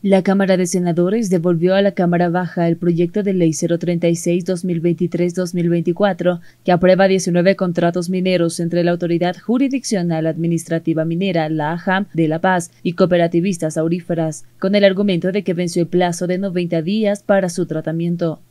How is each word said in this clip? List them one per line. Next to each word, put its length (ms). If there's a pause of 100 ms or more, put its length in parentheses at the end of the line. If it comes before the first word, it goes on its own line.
La 200
Cámara 340
de 80
Senadores 640
devolvió 460
a 80
la 80
Cámara 360
Baja 400
el 80
proyecto 460
de 120
ley 200
cero 240
treinta 300
y 80
seis, 300
dos 200
mil 140
veintitrés, 560
dos 180
mil 160
veinticuatro, 720 (220)
que 80
aprueba 360
diecinueve 480
contratos 540
mineros 500
entre 240
la 60
Autoridad 480
Jurisdiccional 880
Administrativa 800
Minera, 440
la 240
ajam, 420
de 120
La 140
Paz, 300 (100)
y 120
cooperativistas 840
auríferas, 680 (120)
con 160
el 120
argumento 460
de 120
que 100
venció 300
el 40
plazo 380
de 140
noventa 420
días 400
para 280
su 180
tratamiento. 840